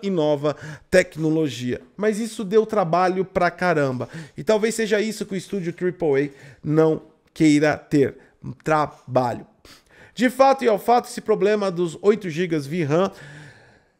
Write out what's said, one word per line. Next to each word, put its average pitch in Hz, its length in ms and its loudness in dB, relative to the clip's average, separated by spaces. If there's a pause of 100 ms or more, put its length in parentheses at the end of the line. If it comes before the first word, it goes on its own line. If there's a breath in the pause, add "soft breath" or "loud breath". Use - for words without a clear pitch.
e 196 80 -4
nova 151 460 0 (340 loud breath)
tecnologia. 156 880 0 (160)
Mas 208 220 -2
isso 226 260 -8
deu 214 220 2
trabalho 185 580 0
pra 175 260 0
caramba. 143 580 -2 (280 loud breath)
E 147 80 -10
talvez 220 300 0
seja 214 260 0
isso 214 260 -6
que 196 80 -10
o - 20 -4
estúdio 175 360 -6
triple 165 520 0
A 143 40 -8 (340 loud breath)
não 156 400 2 (300)
queira 147 440 4
ter. 139 400 0 (460 soft breath)
Trabalho. 127 840 -2 (640 soft breath)
De 240 160 0
fato 269 360 4
e 240 40 4
ao 208 100 2
fato, 233 300 0
esse - 120 -12
problema 202 500 0
dos 170 320 -4
oito 202 260 2
gigas 160 380 -4
V 165 180 -4
ram 165 260 0 (880 loud breath)